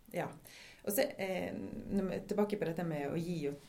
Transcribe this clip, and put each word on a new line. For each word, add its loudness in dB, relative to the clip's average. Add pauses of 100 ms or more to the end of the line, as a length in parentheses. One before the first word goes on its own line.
(140)
ja. 0 (580)
Og 0
så, 6 (160)
eh, 0 (400)
når 4
vi 0
er -2
tilbake 4
på 2
dette 0
med 0
å 2
gi 0
og, -2 (120)